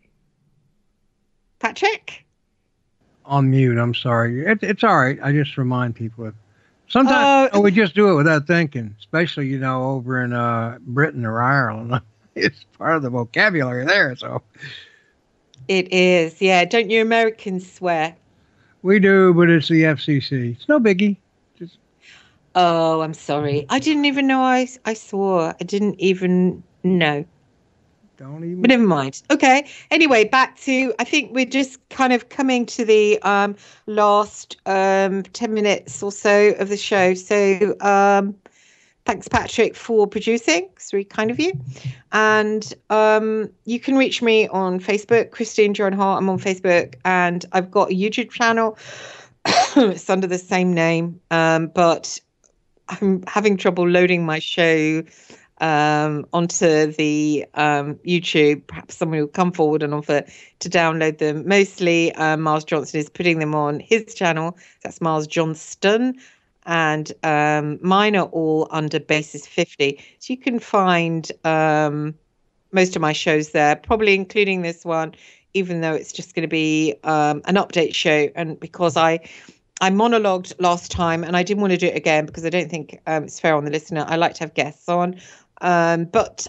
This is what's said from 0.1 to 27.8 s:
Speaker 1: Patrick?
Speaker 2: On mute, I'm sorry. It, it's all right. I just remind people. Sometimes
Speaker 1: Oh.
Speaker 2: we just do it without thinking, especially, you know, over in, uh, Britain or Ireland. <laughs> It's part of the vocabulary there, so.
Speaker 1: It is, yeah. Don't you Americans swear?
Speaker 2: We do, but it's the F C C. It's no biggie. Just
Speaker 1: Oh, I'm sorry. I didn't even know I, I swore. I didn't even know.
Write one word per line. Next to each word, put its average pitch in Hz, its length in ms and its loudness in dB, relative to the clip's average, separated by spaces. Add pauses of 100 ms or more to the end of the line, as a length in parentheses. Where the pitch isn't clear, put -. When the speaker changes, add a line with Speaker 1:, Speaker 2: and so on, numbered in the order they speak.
Speaker 1:
Patrick? - 680 -4 (1000)
Speaker 2:
On 139 260 2
mute, 131 280 4
I'm 120 160 0
sorry. 120 500 -2
It, 214 180 0
it's 202 220 -2
all 196 140 4
right. 135 240 2
I 135 100 0
just 147 240 0
remind 123 380 -2
people. 113 360 -12 (580)
Sometimes 269 680 4
Speaker 1:
Oh. 202 80 4
Speaker 2:
we 202 100 4
just 190 220 2
do 202 160 4
it 180 40 4
without 147 320 2
thinking, 143 520 -2
especially, 156 500 -4
you 135 100 -4
know, 131 320 -4
over 127 320 -4
in, 120 120 -4
uh, 117 460 -4
Britain 139 440 -2
or 113 160 -4
Ireland. 117 680 -2
<laughs> - 40 -20 (240)
It's - 300 -4 (120)
part 151 200 -2
of 156 60 -2
the 131 60 -4
vocabulary 127 800 -2
there, 170 300 2
so. 123 260 -10 (1300)
Speaker 1:
It 185 220 -2
is, 180 520 2
yeah. 185 240 4
Don't 220 240 0
you 226 100 2
Americans 220 720 -2
swear? 165 420 -4 (680)
Speaker 2:
We 196 180 4
do, 190 320 6
but 170 160 6
it's 165 200 4
the 160 180 4
F 151 160 0
C 147 180 0
C. 120 380 -4
It's - 100 -8
no 302 100 4
biggie. 202 380 2 (420)
Just 175 200 -18 (800)
Speaker 1:
Oh, 165 440 2
I'm 160 100 -6
sorry. 147 560 -4
I 262 100 0
didn't 285 280 0
even 277 200 0
know 262 140 2
I, 254 260 2 (200)
I 220 80 -4
swore. 190 680 -2
I 180 40 -8
didn't 202 340 -2
even 180 640 0 (220)
know. 160 400 0 (920)